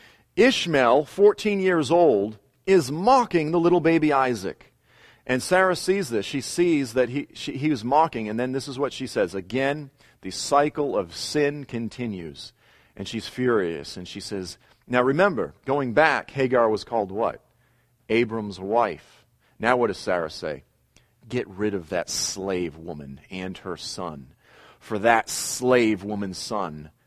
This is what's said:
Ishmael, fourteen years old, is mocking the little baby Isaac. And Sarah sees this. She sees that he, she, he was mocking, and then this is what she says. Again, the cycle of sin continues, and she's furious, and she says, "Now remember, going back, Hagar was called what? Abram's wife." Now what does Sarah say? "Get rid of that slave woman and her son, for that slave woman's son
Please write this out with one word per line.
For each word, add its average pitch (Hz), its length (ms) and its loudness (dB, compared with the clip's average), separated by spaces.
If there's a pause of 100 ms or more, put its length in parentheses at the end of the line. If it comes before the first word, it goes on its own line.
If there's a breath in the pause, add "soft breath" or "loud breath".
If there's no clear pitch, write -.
(360 loud breath)
Ishmael, 151 720 4
fourteen 202 540 4
years 170 300 2
old, 113 480 4 (260)
is 175 260 4
mocking 185 600 2
the 170 100 2
little 170 200 4
baby 156 320 4
Isaac. 123 600 -2 (540 soft breath)
And 127 160 -2
Sarah 185 340 2
sees 185 340 0
this. 110 140 -2
She 143 160 -6
sees 143 540 0
that 123 140 2
he, 135 260 -6
she, - 220 -10
he 147 140 0
was 117 140 -2
mocking, 127 440 2
and 110 100 -4
then 127 140 -2
this 131 140 -4
is 131 120 -10
what 135 140 -2
she 131 140 -10
says. 95 280 -2
Again, 135 560 -4 (320 soft breath)
the 95 80 -10
cycle 143 640 0
of 90 180 -2
sin 147 500 -2
continues, 104 880 -8 (440 soft breath)
and 98 100 -10
she's 113 220 -8
furious, 95 680 -2
and 90 120 -12
she 101 120 -14
says, 92 380 -10 (300 soft breath)
"Now 123 140 4
remember, 135 520 2 (100)
going 135 280 -2
back, 143 380 2
Hagar 123 380 2
was 107 140 0
called 104 300 -4
what? 107 280 -2 (680)
Abram's 110 500 -2
wife." 98 640 -4 (340)
Now 120 180 2
what 120 120 2
does 95 100 -6
Sarah 87 320 -2
say? 76 340 -8 (640 soft breath)
"Get 120 200 -4
rid 101 260 -4
of 85 160 -8
that 90 200 -4
slave 90 640 -4
woman 73 440 -14 (100)
and 92 280 -10
her 90 180 -10
son, 78 580 -12 (460 soft breath)
for 110 180 -6
that 113 300 2
slave 120 720 2
woman's 101 360 -6
son 78 520 -8 (160)